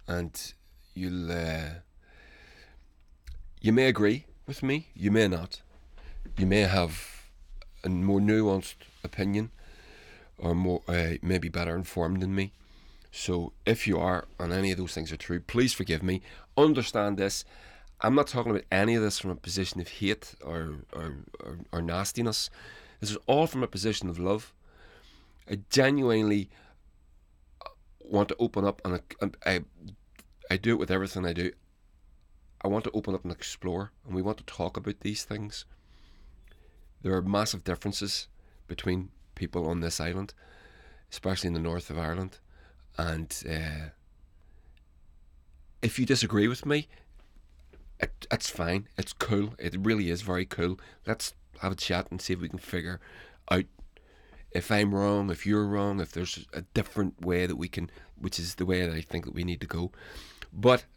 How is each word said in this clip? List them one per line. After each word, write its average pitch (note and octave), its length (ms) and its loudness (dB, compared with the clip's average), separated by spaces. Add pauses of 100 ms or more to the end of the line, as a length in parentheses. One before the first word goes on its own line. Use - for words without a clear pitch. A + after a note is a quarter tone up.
and F2 440 -4 (400)
you'll, F2+ 380 -4
uh, D#2+ 380 -2 (1900)
you G#2+ 100 6
may C3 160 8
agree A2+ 380 4 (200)
with - 160 -8
me, C#3 320 -2
you G2+ 160 0
may G#2+ 200 6
not. F2 320 -4 (760)
You F#2+ 80 4
may G2+ 180 6
have F2+ 600 0 (600)
a - 20 -4
more F#2+ 320 4
nuanced G#2 560 4 (300)
opinion, G2+ 460 -2 (880)
or E2+ 160 2
more, F2+ 360 2
uh, E2+ 320 2
maybe F2 260 0
better E2+ 300 -2
informed F2+ 440 0
than F#2+ 140 0
me. G2 160 0 (580)
So - 440 -2 (120)
if A2+ 220 2
you F#2 120 4
are, F2+ 280 0 (100)
and E2+ 140 -2
any F#2+ 200 2
of F2 60 -2
those F2+ 160 -4
things D#2 200 -6
are D#2+ 40 -6
true, F2 220 -4
please A#2+ 320 2
forgive F2 320 0
me. F#2 180 0 (360)
Understand A#2 600 6
this. G2 280 0 (560)
I'm A2 120 4
not C#3+ 140 6
talking A#2 240 0
about G2+ 200 0
any G2+ 220 6
of A#2 80 4
this G#2 160 0
from F#2+ 140 -4
a F2 40 -4
position F#2 460 -4
of E2 60 -8
hate - 480 -4 (100)
or, D#2+ 300 -6 (180)
or, D#2+ 220 -8 (240)
or, D2+ 180 -12 (140)
or F2 100 -2
nastiness. G2 680 -2 (480)
This G#2 100 -6
is G#2 160 -4
all D3 220 6
from C3 160 -2
a A#2 40 2
position G2 400 -2
of E2+ 120 -4
love. G2+ 340 0 (960)
I G2+ 120 -4 (100)
genuinely A2+ 800 4 (1600)
want G2+ 200 4
to - 100 -4
open A#2 260 2
up G2+ 200 0
and, F2+ 160 0 (200)
and G2+ 240 -2
I, F2+ 160 2 (880)
I G#2+ 80 2
do A2+ 140 2
it G#2+ 80 4
with F2 120 0
everything F#2 340 0
I F2 80 0
do. F2 180 -2 (1120)
I G2 60 0
want G#2 180 2
to G2+ 60 -6
open G#2 220 -2
up F#2 100 -4
and F2 80 -6
explore, F#2+ 600 -6 (140)
and F#2 100 -6
we F#2 60 0
want G#2 180 -2
to - 60 -18
talk - 320 -6
about - 240 -6
these G#2+ 220 -4
things. G#2+ 420 -8 (1400)
There F#2+ 120 0
are F#2 80 2
massive G2 420 0
differences - 640 -4 (400)
between F2+ 420 -2 (260)
people E2+ 340 -2
on E2+ 120 0
this E2 180 -2
island, F2+ 340 -4 (800)
especially F#2+ 360 -2
in E2+ 60 0
the E2 60 0
north E2+ 320 -2
of D2+ 80 -6
Ireland. F2 400 -4 (580)
And, E2 500 -4
uh, D#2 420 -4 (1900)
if A2+ 160 0
you B2 80 0
disagree G#2+ 400 4
with B2 180 -4
me, D3 220 0 (1120)
it, - 320 -6
it's - 180 -4
fine. F2+ 380 -2 (100)
It's - 160 -6
cool. G#2 460 0
It F2 180 -6
really G2+ 320 2
is F2 140 -2
very F#2 220 -2
cool. F2+ 340 -2 (260)
Let's - 300 -4 (240)
have F#2+ 140 -2
a - 20 -6
chat F2+ 340 0
and F2+ 100 -8
see - 140 -4
if F2+ 80 -4
we E2+ 80 -6
can F#2 80 -8
figure F2+ 420 -6 (520)
out F#2 140 4 (840)
if - 200 -2
I'm G2+ 240 4
wrong, G2+ 340 2
if - 160 -4
you're G#2 220 4
wrong, G2+ 320 0
if E2+ 120 -4
there's F2 400 -6
a E2+ 100 -8
different - 600 -2
way F2+ 220 2
that F2+ 120 -2
we E2 100 -4
can, E2+ 240 -6 (280)
which F2 200 -4
is F2 160 -8
the F2+ 100 -2
way F2+ 220 2
that D#2+ 80 -4
I E2 60 -4
think E2+ 240 -6
that - 100 -8
we F2 80 -2
need F2 180 -4
to F2 60 -8
go. F2 240 -4 (600)
But A#2+ 340 4 (100)